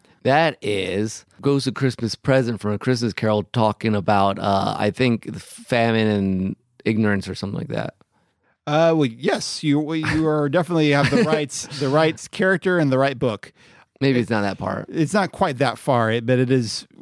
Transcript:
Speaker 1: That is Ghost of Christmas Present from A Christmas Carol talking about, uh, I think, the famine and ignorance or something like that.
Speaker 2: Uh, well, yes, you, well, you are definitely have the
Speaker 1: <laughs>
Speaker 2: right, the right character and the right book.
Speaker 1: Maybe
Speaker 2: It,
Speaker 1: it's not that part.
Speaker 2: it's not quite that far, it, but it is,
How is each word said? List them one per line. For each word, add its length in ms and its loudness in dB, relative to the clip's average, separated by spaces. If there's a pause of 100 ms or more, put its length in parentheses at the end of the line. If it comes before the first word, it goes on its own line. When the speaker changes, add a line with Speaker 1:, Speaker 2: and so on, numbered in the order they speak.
(240)
Speaker 1:
That 360 2
is 640 -4 (160)
Ghost 280 0
of 60 -2
Christmas 420 -2
Present 440 0
from 120 -2
A 60 -2
Christmas 340 0
Carol 320 0
talking 500 0
about, 460 2
uh, 360 0
I 140 0
think, 420 0
the 60 -10
famine 720 0
and 480 0 (280)
ignorance 440 0
or 80 -8
something 200 -8
like 120 -8
that. 260 -6 (720)
Speaker 2:
Uh, 300 2
well, 100 2
yes, 560 -4
you, 160 2
well, 180 -4
you 300 -2
are 220 0
definitely 420 2
have 220 2
the 100 4
Speaker 1:
<laughs> 40 2
Speaker 2:
right, 220 0 (300)
the 100 -2
right 440 0
character 480 2
and 100 2
the 80 4
right 180 2
book. 360 -4 (480)
Speaker 1:
Maybe 200 2
Speaker 2:
It, 20 0
Speaker 1:
it's 80 -6
not 120 0
that 160 -4
part. 300 -6
Speaker 2:
it's 240 -2
not 200 0
quite 260 -2
that 180 0
far, 360 2
it, 120 -2
but 140 4
it 140 2
is, 340 0 (160)